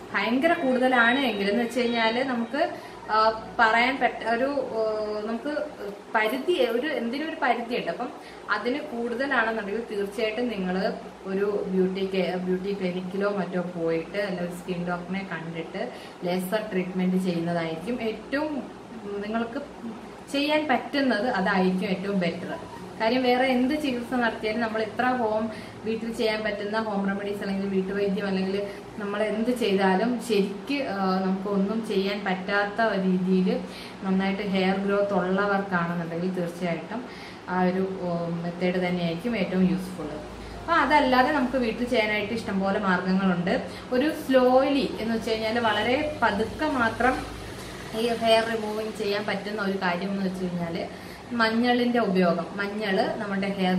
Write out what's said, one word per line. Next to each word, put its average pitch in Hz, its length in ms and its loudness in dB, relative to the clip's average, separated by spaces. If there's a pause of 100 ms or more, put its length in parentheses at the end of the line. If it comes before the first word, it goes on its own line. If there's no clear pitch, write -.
(140)
ഭയങ്കര 233 380 2
കൂടുതലാണ് 254 680 4
എങ്കിലെന്ന് 214 460 2
വെച്ച് 240 160 -2
കഴിഞ്ഞാൽ 233 480 2
നമുക്ക്, 247 340 -2 (480)
ആ, 214 80 4 (400)
പറയാൻ 240 440 4
പറ്റ-, 226 240 0 (100)
ഒരു, 262 120 2 (300)
ആ, 220 40 2 (440)
നമുക്ക് 233 260 -4 (600)
പരിധി, 247 400 2 (220)
ഒരു 247 100 0
എന്തിനും 277 420 -2
ഒരു 320 140 -6
പരിധിയുണ്ട്. 226 520 0
അപ്പം 175 160 -6 (400)
അതിന് 226 280 0
കൂടുതലാണെന്നുണ്ടെങ്കിൽ 233 1120 -2
തീർച്ചയായിട്ടും 214 580 -2
നിങ്ങൾ 185 280 -2 (500)
ഒരു 196 420 0
ബ്യൂട്ടി 190 360 2 (100)
കെ-, 180 220 0 (100)
ബ്യൂട്ടി 185 340 0
ക്ലിനിക്കിലോ 185 500 -2 (100)
മറ്റോ 180 220 -2 (140)
പോയിട്ട് 165 420 -2
അല്ല 190 220 -2
ഒരു 175 200 -4
സ്കിൻ 175 280 -4
ഡോക്ടറിനെ 180 340 -4 (100)
കണ്ടിട്ട് 165 500 -6 (440)
ലേസർ 185 360 0 (100)
ട്രീറ്റ്മെന്റ് 185 540 0
ചെയ്യുന്നതായിരിക്കും 170 760 -2
ഏറ്റവും, 269 500 -2 (720)
നിങ്ങൾക്ക് 233 360 -2 (720)
ചെയ്യാൻ 302 360 2
പറ്റുന്നത്, 247 580 2 (120)
അതായിരിക്കും 185 540 2
ഏറ്റവും 202 240 -2
ബെറ്റർ. - 340 -2 (480)
കാര്യം 254 220 4
വേറെ 247 320 4
എന്ത് 262 280 2
ചികിത്സ 247 320 -2
നടത്തിയാലും 226 460 0
നമ്മൾ 220 220 0
എത്ര 240 240 0 (140)
ഹോം, 220 240 2 (400)
വീട്ടിൽ 226 280 -2
ചെയ്യാൻ 214 320 0
പറ്റുന്ന 208 380 -2
ഹോം 196 260 0
റെമഡീസ് 202 340 -2
അല്ലെങ്കിൽ 196 260 -2
വീട്ടുവൈദ്യം 196 580 0
അല്ലെങ്കിൽ 190 300 0 (420)
നമ്മൾ 208 240 -2
എന്ത് 220 280 0 (120)
ചെയ്താലും 196 640 4
ശരിക്ക്, 220 600 0
ആ, 190 360 0
നമുക്ക് 190 240 0
ഒന്നും 202 400 0
ചെയ്യാൻ 196 380 0
പറ്റാത്ത 202 540 0 (260)
രീതിയിൽ 185 540 4 (440)
നന്നായിട്ട് 196 380 0
ഹെയർ 190 440 2
ഗ്രോത്ത് 202 280 2
ഉള്ളവർക്കാണെന്നുണ്ടെങ്കിൽ 180 1200 0
തീർച്ചയായിട്ടും 175 720 -4 (440)
ആ 185 140 0
ഒരു, 185 220 2 (200)
ഓ, 180 40 -2 (340)
മെത്തേഡ് 180 440 0
തന്നെയായിരിക്കും 175 500 0
ഏറ്റവും 185 340 2
യൂസ്ഫുൾ. - 380 -4 (520)
അപ്പൊ - 120 -2
അതല്ലാതെ 277 600 6
നമുക്ക് 269 240 2
വീട്ടിൽ 226 280 0
ചെയ്യാനായിട്ട് 214 500 0
ഇഷ്ടംപോലെ 196 540 0
മാർഗങ്ങളുണ്ട്. 185 640 2 (380)
ഒരു 254 160 4 (160)
slowly 262 600 6 (140)
എന്ന് 226 140 0
വെച്ച് 220 160 -2
കഴിഞ്ഞാൽ 220 280 0
വളരെ 233 640 2
പതുക്കെ 220 440 2 (140)
മാത്രം 233 360 2 (840)
ഈ 233 80 2
ഹെയർ 226 440 4
റിമൂവിങ് 214 460 -4
ചെയ്യാൻ 202 260 -2
പറ്റുന്ന 208 380 -4
ഒരു 196 200 0
കാര്യം 185 280 0
എന്ന് 196 160 0
വെച്ച് 185 180 -4
കഴിഞ്ഞാൽ 175 440 -4 (520)
മഞ്ഞളിന്റെ 240 680 4
ഉപയോഗം. 175 380 4 (140)
മഞ്ഞൾ 202 360 -2 (240)
നമ്മുടെ 196 280 -2 (100)
ഹെയർ 185 200 4